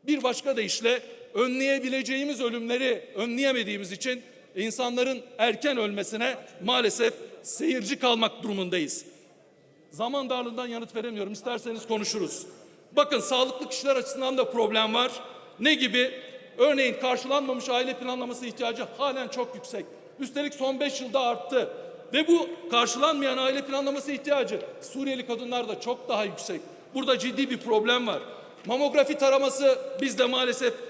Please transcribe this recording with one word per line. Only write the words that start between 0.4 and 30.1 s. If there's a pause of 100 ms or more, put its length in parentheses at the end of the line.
deyişle (340)
önleyebileceğimiz
ölümleri
önleyemediğimiz
için (340)
insanların (160)
erken
ölmesine (280)
maalesef (300)
seyirci
kalmak
durumundayız. (840)
Zaman
darlığından
yanıt
veremiyorum.
İsterseniz
konuşuruz. (460)
Bakın,
sağlıklı
kişiler
açısından
da
problem
var. (480)
Ne
gibi? (460)
Örneğin
karşılanmamış
aile
planlaması
ihtiyacı (140)
halen
çok
yüksek. (340)
Üstelik
son
beş
yılda
arttı. (440)
Ve
bu (220)
karşılanmayan
aile
planlaması
ihtiyacı (220)
Suriyeli
kadınlarda
çok
daha
yüksek. (320)
Burada
ciddi
bir
problem
var. (460)
Mamografi
taraması (220)
bizde